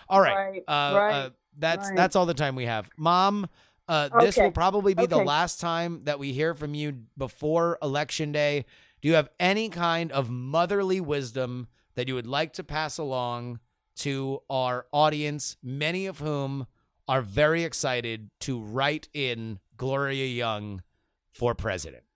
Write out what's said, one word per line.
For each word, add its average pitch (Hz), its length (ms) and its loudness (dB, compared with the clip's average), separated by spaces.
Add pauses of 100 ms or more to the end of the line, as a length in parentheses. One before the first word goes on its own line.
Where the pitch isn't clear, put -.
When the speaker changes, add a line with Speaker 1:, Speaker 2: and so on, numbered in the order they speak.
Speaker 1:
All 190 120 8
right. 185 140 6
Speaker 2:
Right, 196 320 -2
Speaker 1:
Uh, 143 300 2
Speaker 2:
right, 208 160 6
Speaker 1:
uh, 135 160 -2 (280)
that's, 170 300 0
Speaker 2:
right. 190 100 -4
Speaker 1:
that's 185 180 6
all 180 100 6
the 170 80 2
time 135 220 0
we 127 100 -4
have. 110 320 -4
Mom, 180 500 4 (400)
uh, 147 220 2 (100)
this 202 180 6
will 202 80 8
Speaker 2:
Okay. 180 60 2
Speaker 1:
probably 190 420 2
be 170 120 2
the 165 120 2
Speaker 2:
Okay. 196 80 4
Speaker 1:
last 156 340 0
time 170 440 -4
that 143 160 -2
we 139 140 -4
hear 156 200 0
from 147 200 -8
you 147 320 -6 (120)
before 160 640 0
Election 147 500 -2
Day. 147 340 0 (360)
Do 147 80 0
you 165 60 6
have 147 140 4 (100)
any 202 300 2
kind 170 420 -2
of 135 180 -2
motherly 170 720 0
wisdom 127 640 -4 (280)
that 127 120 -4
you 127 80 -4
would 117 120 -6
like 147 260 -2
to 175 100 -10
pass 151 340 -6
along 120 600 -4 (380)
to 135 520 -4
our 127 440 -2
audience, 147 680 0
many 151 440 -4
of 190 140 -8
whom 139 480 -4 (400)
are 131 140 2
very 151 420 2
excited 120 680 -4 (100)
to 127 220 -4
write 135 520 -2
in 113 460 -4 (160)
Gloria 135 500 -2
Young 107 560 -4 (520)
for 120 200 0
president? 82 500 -6 (120)